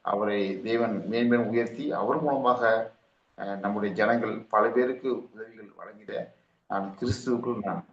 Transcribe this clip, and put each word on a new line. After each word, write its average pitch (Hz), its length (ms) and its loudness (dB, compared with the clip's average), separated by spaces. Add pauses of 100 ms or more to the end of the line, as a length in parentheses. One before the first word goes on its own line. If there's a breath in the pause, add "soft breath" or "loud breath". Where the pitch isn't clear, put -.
அவரை 101 640 0
தேவன் 110 440 0
மேன்மேலும் 117 420 4
உயர்த்தி 120 440 0
அவர் 135 300 0
மூலமாக, 123 680 2 (460)
அஹ், 98 200 -6
நம்முடைய 101 360 -2
ஜனங்கள் 110 440 2
பல 107 300 2
பேருக்கு 123 640 0
உதவிகள் 110 460 -16
வழங்கிட 104 540 -10 (360)
நான் 98 320 -4
கிறிஸ்துவுக்குள் 120 600 -2
நான் 101 300 -6